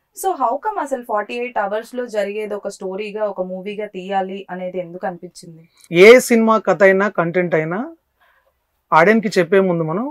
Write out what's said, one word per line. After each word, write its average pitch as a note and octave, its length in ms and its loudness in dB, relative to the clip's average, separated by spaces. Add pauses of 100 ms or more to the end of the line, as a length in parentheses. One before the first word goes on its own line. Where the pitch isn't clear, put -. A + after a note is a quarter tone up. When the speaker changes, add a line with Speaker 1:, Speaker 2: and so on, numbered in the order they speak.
(240)
Speaker 1:
So F#4+ 60 -2
how C4 220 -2
come G4+ 260 -6
అసలు C4+ 240 -6
ఫార్టీ G#3+ 320 -6
ఎయిట్ A#3+ 240 -8
అవర్స్ G#3+ 360 -6
లో B3 120 -6
జరిగేది G#3 480 -6
ఒక G3+ 140 -10
స్టోరీగా, G3+ 560 -8
ఒక G3 160 -4
మూవీగా F#3 460 -8
తీయాలి F#3+ 640 -6
అనేది F#3 280 -8
ఎందుకు F3+ 280 -8
అనిపించింది? E3+ 640 -16 (240)
Speaker 2:
ఏ G#3 260 10
సినిమా A3+ 400 2
కథ F#3+ 240 0
అయినా, G3 260 4
content E3+ 460 -2
అయినా F#3 420 -4 (960)
ఆడియన్స్ G3 340 6
కి F#3+ 140 0
చెప్పే F3+ 200 2
ముందు F3 220 0
మనం E3+ 280 -4